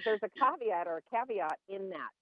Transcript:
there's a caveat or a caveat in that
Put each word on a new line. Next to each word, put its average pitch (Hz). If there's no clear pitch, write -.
there's 220
a 214
caveat 233
or 165
a -
caveat 202
in 196
that 143